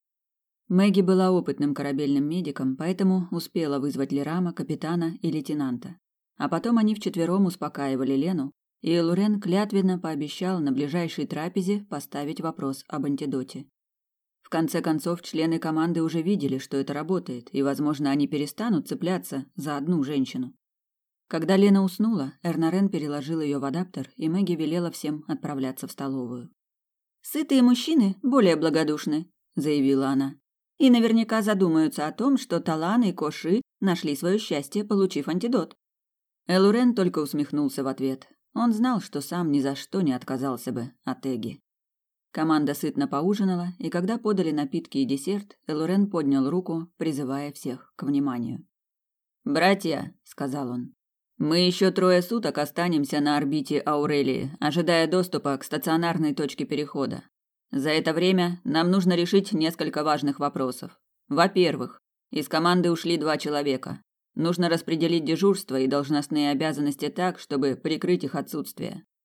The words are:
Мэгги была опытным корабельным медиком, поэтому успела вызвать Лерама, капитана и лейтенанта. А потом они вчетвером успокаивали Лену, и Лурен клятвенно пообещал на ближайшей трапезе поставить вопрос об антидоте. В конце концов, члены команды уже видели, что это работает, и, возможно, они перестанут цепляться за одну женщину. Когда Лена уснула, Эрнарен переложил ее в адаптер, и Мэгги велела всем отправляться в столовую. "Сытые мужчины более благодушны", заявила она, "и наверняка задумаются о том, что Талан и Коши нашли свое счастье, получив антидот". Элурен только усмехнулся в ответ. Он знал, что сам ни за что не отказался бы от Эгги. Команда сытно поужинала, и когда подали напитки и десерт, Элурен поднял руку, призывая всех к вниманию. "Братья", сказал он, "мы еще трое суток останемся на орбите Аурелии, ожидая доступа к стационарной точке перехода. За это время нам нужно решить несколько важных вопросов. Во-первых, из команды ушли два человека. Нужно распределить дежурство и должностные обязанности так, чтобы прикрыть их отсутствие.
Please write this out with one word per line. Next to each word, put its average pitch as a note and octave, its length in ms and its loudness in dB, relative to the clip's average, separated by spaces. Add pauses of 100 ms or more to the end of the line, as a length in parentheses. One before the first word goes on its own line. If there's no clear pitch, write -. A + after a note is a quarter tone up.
(680)
Мэгги F#3+ 320 4
была F#3 300 4
опытным D3 440 0
корабельным C#3+ 500 0
медиком, D3 520 -2
поэтому F#3 540 2
успела D#3+ 480 -2
вызвать C3+ 340 -2
Лерама, D#3+ 400 0
капитана E3 680 -4
и E3 100 -2
лейтенанта. D3 680 -4 (380)
А - 120 -4
потом A#3 300 0
они G#3+ 160 4
вчетвером F#3 520 2
успокаивали C3+ 680 -2
Лену, C#3+ 380 -2 (280)
и E3 180 2
Лурен G3 420 2
клятвенно F#3+ 580 2
пообещал E3 640 -4
на C#3+ 120 0
ближайшей D3 540 -2
трапезе F3+ 640 -2
поставить C#3+ 520 -8
вопрос C#3 480 -6
об C#3+ 160 -6
антидоте. C3+ 640 -4 (760)
В - 60 -20
конце E3 340 0
концов, E3+ 400 0
члены D#3+ 360 0
команды D#3+ 440 0
уже D#3+ 180 0
видели, D3+ 380 0
что C3+ 180 -8
это C#3 160 -2
работает, D3+ 600 -4
и, C#3 100 0
возможно, C#3 480 0
они C#3 180 2
перестанут D3+ 600 -2
цепляться D#3+ 580 -4 (100)
за D3 200 -6
одну D3+ 280 0
женщину. C3 500 -2 (760)
Когда E3 280 2
Лена G3 260 6
уснула, F#3 600 0
Эрнарен E3 480 0
переложил D3 500 -4
ее C#3+ 200 -2
в B2 40 -4
адаптер, C#3+ 520 -6
и D#3+ 120 -4
Мэгги F3 240 0
велела D#3+ 380 -2
всем D3+ 380 -8
отправляться C3+ 580 -6
в B2+ 60 -16
столовую. B2+ 580 -8 (720)
"Сытые D4 400 2
мужчины B3 600 4
более A#3+ 340 6
благодушны", D#3 720 0 (240)
заявила C#3 540 2
она, C3+ 260 0 (440)
"и C4+ 120 8
наверняка A3+ 500 4
задумаются E3 680 2
о D#3 60 -6
том, C4+ 240 2
что E3+ 240 -4
Талан E3+ 440 0
и F#3 80 2
Коши E3+ 500 0 (180)
нашли E3+ 340 0
свое F3 240 0
счастье, F#3 460 -4
получив G3 440 0
антидот". F#3+ 460 -2 (720)
Элурен G#3 480 6
только F#3 260 2
усмехнулся D3 600 -2
в C3 40 -4
ответ. C3 420 -4 (240)
Он A3+ 220 2
знал, A#3+ 260 2
что - 220 -6
сам E3+ 280 -2
ни C#3+ 100 4
за C#3 160 0
что - 260 -4
не D3 100 2
отказался B2+ 600 -4
бы A#2 200 -6 (120)
от - 200 -8
Эгги. B2+ 380 -6 (720)
Команда D#3 400 2
сытно C#3 340 -2
поужинала, F3+ 720 -2
и - 120 -6
когда F#3 260 -2
подали G3 360 0
напитки D3+ 460 -4
и C#3 60 2
десерт, F3 600 -4
Элурен F3+ 440 0
поднял C#3 380 2
руку, E3 480 -2
призывая C#3+ 560 -4
всех - 420 -10
к - 100 -10
вниманию. C#3 600 -2 (800)
"Братья", F3 720 2 (100)
сказал C#3 460 -6
он, B2 240 -8 (420)
"мы D#3 220 2
еще F3+ 340 4
трое F3+ 300 4
суток F3+ 340 -4
останемся D3 640 0
на D3 160 0
орбите C#3+ 440 0
Аурелии, D3 720 0 (100)
ожидая E3 460 2
доступа D#3+ 520 -2
к - 60 -14
стационарной D#3+ 680 0
точке C#3+ 300 -4
перехода. C#3 580 -6 (480)
За C#3 200 -2
это D#3 240 2
время F3 500 2
нам E3 260 2
нужно F#3 240 4
решить F3 380 2
несколько D#3 500 -2
важных D3 380 0
вопросов. C#3 580 -4 (300)
Во-первых, E3 720 0 (300)
из D3 180 -6
команды F3 420 2
ушли E3+ 280 0
два D3+ 180 -2
человека. C#3+ 640 -4 (340)
Нужно F3 360 0
распределить E3 560 0
дежурство E3 520 2
и C3 80 2
должностные C#3+ 640 0
обязанности D3 600 -2
так, F3 280 -2
чтобы C#3 380 -2
прикрыть F3 480 0
их C3+ 120 -6
отсутствие. - 680 -8 (200)